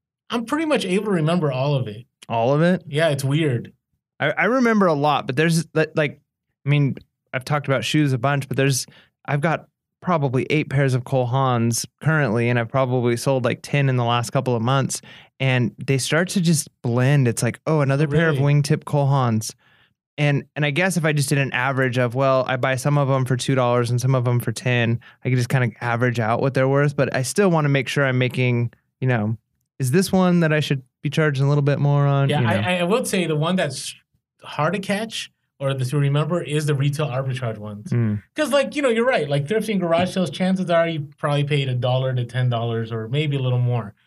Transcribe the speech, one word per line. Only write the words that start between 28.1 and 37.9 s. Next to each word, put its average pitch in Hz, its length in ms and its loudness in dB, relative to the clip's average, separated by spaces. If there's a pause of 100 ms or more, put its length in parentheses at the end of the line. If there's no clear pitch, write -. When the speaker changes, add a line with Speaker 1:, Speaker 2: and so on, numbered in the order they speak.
Speaker 2:
making, 123 520 0 (300)
you 131 60 -2
know, 113 300 0 (420)
is 127 120 -2
this 185 200 2
one 180 300 4
that 156 120 2
I 151 60 2
should 139 240 -2 (180)
be 147 80 -4
charging 143 360 0
a 139 40 2
little 147 140 2
bit 139 160 2
more 143 260 2
on? 139 240 2
Speaker 1:
Yeah, 143 120 0
Speaker 2:
You - 60 2
know? 180 200 0
Speaker 1:
I, 180 100 0
I 175 60 -2
would 226 240 0
say 180 180 0
the 156 100 0
one 165 220 0
that's 143 380 -6 (480)
hard 160 300 -2
to 202 60 -4
catch 202 520 -6 (320)
or 135 100 -2
the 131 120 -2
to 147 120 -2
remember 147 460 0
is 147 220 -2
the 151 100 0
retail 143 320 0
arbitrage 123 500 -4
ones. 104 340 -12